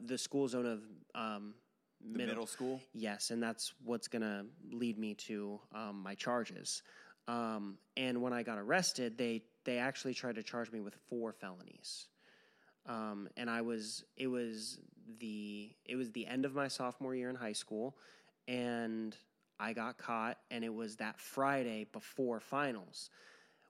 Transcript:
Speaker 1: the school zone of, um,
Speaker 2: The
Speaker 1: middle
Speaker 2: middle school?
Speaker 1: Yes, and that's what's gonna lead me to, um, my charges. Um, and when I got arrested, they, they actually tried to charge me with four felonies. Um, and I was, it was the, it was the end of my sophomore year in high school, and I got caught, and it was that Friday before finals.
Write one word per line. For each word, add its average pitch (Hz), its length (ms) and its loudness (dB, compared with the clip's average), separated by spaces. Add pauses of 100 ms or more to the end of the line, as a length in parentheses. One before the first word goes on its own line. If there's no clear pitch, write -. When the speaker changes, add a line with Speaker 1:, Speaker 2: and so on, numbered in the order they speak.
Speaker 1:
the 123 140 0
school 139 280 4
zone 123 200 4
of, 113 160 0 (320)
um, 107 400 -2 (460)
Speaker 2:
The 110 180 -4
Speaker 1:
middle 123 80 2
Speaker 2:
middle 110 200 0
school? 131 360 -2 (100)
Speaker 1:
Yes, 107 380 -2
and 117 120 2
that's 113 300 0 (100)
what's 117 260 0
gonna 107 360 0 (260)
lead 117 280 2
me 107 160 0
to, 104 440 -2 (160)
um, 104 280 -4
my 98 120 -4
charges. 104 680 0 (460)
Um, 110 500 0 (180)
and 127 240 4
when 123 140 2
I 120 80 2
got 110 160 -2
arrested, 123 580 4
they, 117 260 2 (220)
they 123 140 2
actually 131 340 2
tried 120 220 -2
to 110 80 -2
charge 113 280 -2
me 113 100 -4
with 101 140 -6 (140)
four 113 240 -2
felonies. - 760 -10 (760)
Um, 107 500 -2
and 120 120 0
I 117 140 2
was, 113 420 -2 (120)
it 131 100 0
was 117 540 0 (380)
the, 104 560 -6 (120)
it 127 100 -2
was 127 160 0
the 113 140 -2
end 131 180 2
of 135 100 0
my 139 140 2
sophomore 131 460 -2
year 127 160 0
in 127 60 -2
high 117 160 -2
school, 110 440 -2 (520)
and 117 680 2 (420)
I 110 140 0
got 117 240 0
caught, 117 420 0 (120)
and 117 120 0
it 113 120 0
was 110 220 -2
that 107 220 -2
Friday 131 760 4
before 117 480 0
finals. 120 680 0 (600)